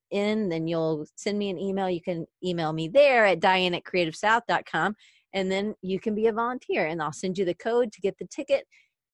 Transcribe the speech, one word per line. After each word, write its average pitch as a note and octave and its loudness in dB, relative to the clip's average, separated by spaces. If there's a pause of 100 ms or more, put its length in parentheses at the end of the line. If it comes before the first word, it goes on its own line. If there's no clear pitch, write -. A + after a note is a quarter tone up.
in, G#3 0
then E3 -2
you'll D#3+ -2 (100)
send G#3 -4
me G#3 -2
an F3 -6
email. G3 -2
You F3 -4
can E3+ -6 (160)
email E3+ -2
me D#3+ -4
there B3 6
at F#3 4
Diane F#3 4
at E3+ -4
creative E3+ 0
south A3+ 2
dot F3 0
com, F3 0 (360)
and F#3+ -2
then G3 -2
you F#3+ -2
can G#3+ -4
be G#3+ 0
a A3+ 2
volunteer, A#3 -2
and D#3+ -4
I'll D3+ -4
send F#3 -6
you G3 0
the E3+ -2
code A#3+ 0
to - -20
get F#3+ -2
the F#3 -12
ticket, - -4 (480)